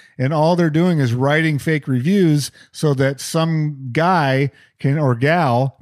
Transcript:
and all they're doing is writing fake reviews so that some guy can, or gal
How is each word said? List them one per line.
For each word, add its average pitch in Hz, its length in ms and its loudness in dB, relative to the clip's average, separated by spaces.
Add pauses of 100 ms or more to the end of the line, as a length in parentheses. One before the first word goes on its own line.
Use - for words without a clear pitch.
(200)
and 135 140 -2
all 160 240 0
they're 170 120 2
doing 165 300 0
is 120 140 0
writing 147 440 0
fake 156 300 -4
reviews 151 640 0 (220)
so 151 200 0
that 135 280 -2
some 151 720 -4
guy 143 580 2 (260)
can, 139 220 -2
or 131 160 2
gal 135 640 0